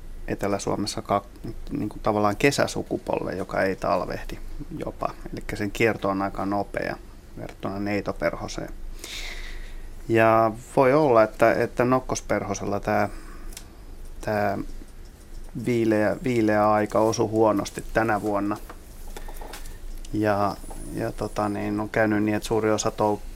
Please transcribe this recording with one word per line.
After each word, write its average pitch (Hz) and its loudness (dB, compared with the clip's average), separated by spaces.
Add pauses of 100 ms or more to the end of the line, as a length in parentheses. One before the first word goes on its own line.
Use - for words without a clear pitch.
(280)
Etelä-Suomessa 101 -2
ka-, 101 0 (460)
niinku 110 -4
tavallaan 104 2
kesäsukupolven, - 0
joka 95 -2
ei 95 2
talvehdi - -2 (480)
jopa. - -6 (200)
Elikkä - -2
sen 104 2
kierto 104 4
on 95 0
aika 98 -2
nopea 98 -2 (420)
verrattuna - -8
neitoperhoseen. 101 -2 (1400)
Ja 113 8 (240)
voi 131 8
olla, 131 8
että, 110 4
että 120 2
nokkosperhosella 104 0
tää, 104 2 (1120)
tää 104 0 (1080)
viileä, 110 4
viileä 107 4
aika 107 2
osui 110 4
huonosti 107 2 (100)
tänä 110 2
vuonna. 104 0 (1600)
Ja, 104 2 (380)
ja 113 -4
tota 107 -2
niin, 104 -2
on 107 -4
käynyt 107 4
niin, 107 2
että 104 -4
suuri 107 2
osa 107 0
tou-, 104 2 (140)